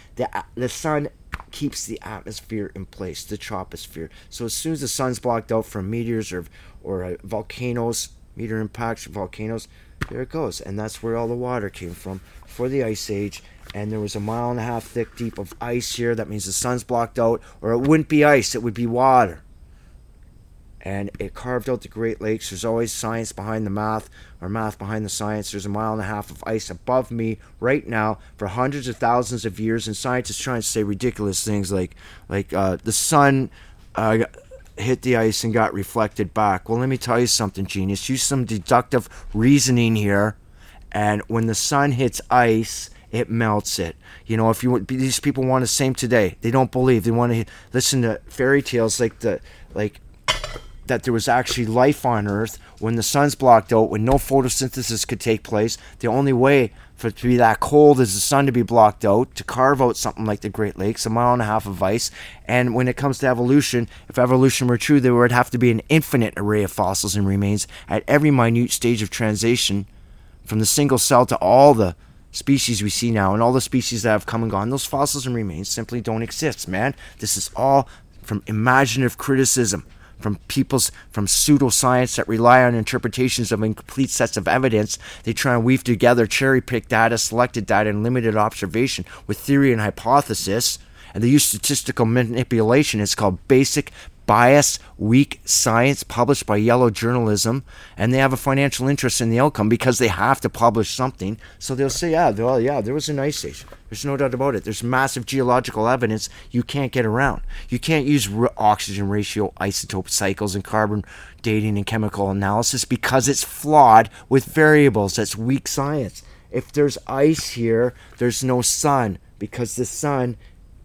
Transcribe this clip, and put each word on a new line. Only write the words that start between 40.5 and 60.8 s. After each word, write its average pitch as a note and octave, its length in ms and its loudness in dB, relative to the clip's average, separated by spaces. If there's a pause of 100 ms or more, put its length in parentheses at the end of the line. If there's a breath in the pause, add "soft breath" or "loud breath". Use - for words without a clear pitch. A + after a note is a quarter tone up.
And G#2 360 0
when A2+ 200 -2
the A2 80 -2
sun C#3+ 380 0
hits B2 360 -2
ice, A2+ 600 2 (200 soft breath)
it A2+ 160 -2
melts G#2+ 520 -2
it. E2 160 -6 (320 loud breath)
You A2+ 100 -2
know, A2+ 140 4
if G#2+ 100 -2
you B2+ 80 0
want, A#2+ 180 0
these C3 320 -2
people C3+ 260 -2
want C3 180 2
the A#2 40 -4
same C3 280 0
today. A2+ 460 0
They A#2 100 -2
don't C3 200 2
believe. B2+ 340 2
They A#2 60 0
want A#2+ 220 2
to A#2 120 -2 (280 loud breath)
listen C3 300 0
to A2+ 240 -2
fairy C#3 340 2
tales A2+ 380 -2
like A#2 200 -2
the, G#2 200 -2 (340 soft breath)
like, G#2 260 -4 (840)
that A#2+ 180 -4
there B2+ 100 -2
was A2+ 140 -2
actually B2 380 0
life B2 400 2
on A2 220 0
Earth G#2 320 -4 (200 soft breath)
when A2+ 160 -2
the A2+ 80 -2
sun's C#3+ 320 2
blocked A#2+ 380 6
out, A2 160 4
when G#2+ 160 -2
no C3 80 2
photosynthesis B2+ 960 -2
could A#2 120 -6
take A2 240 -2
place. - 340 -2 (220 loud breath)
The - 80 -4
only C3+ 240 2
way C3 400 4 (240 soft breath)
for - 120 -4
it G#2 100 -6
to A#2+ 100 -4
be B2 100 4
that A2+ 220 6
cold D3 400 8
is A2 140 2
the G2+ 80 -4
sun C#3 240 2
to C3+ 60 2
be B2 100 2
blocked A2 420 4
out, A2 320 2
to - 80 -12
carve C3 380 2
out B2 160 2
something - 280 -6
like G#2 160 -2
the G#2 80 -6
Great G#2 280 -4
Lakes, G2+ 280 -4